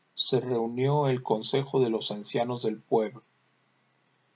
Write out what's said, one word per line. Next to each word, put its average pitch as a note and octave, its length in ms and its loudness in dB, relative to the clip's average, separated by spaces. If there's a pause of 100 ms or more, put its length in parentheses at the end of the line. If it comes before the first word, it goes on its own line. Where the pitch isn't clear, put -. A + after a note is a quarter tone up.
(140)
se - 260 0
reunió B2+ 680 0
el B2+ 140 0
consejo C3+ 580 2
de A#2 100 4
los G#2+ 200 -2
ancianos A#2 520 -2
del G#2+ 180 -4
pueblo, A2+ 420 -2 (1120)